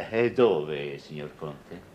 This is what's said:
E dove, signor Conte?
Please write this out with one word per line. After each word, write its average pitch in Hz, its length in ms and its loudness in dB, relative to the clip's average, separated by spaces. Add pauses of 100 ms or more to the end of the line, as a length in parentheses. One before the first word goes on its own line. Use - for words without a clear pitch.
E 113 220 2
dove, 76 680 2
signor 73 360 -12
Conte? 80 600 -14